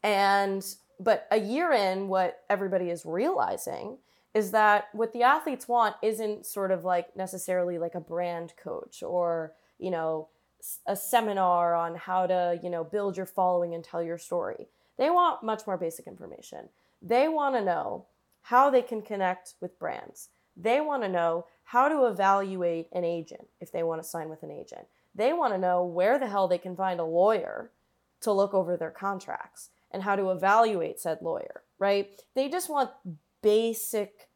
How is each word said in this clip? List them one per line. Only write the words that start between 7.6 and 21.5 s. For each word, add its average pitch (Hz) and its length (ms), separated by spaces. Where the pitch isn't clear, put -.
like, 170 160
a 175 40
brand 170 560
coach - 460
or, 165 520
you 185 100
know, 160 400
s-, - 260
a 202 100
seminar 185 760
on 170 220
how 185 320
to, 175 340
you 175 80
know, 170 140
build 196 340
your 185 80
following 180 480
and 170 100
tell 170 200
your 170 160
story. - 480
They 269 120
want 349 320
much 220 240
more 190 120
basic 165 280
information. - 640
They 240 260
wanna 277 380
know 170 400
how 262 280
they 254 140
can 220 180
connect 190 600
with 180 180
brands. - 500
They 226 240
wanna 285 300
know 170 380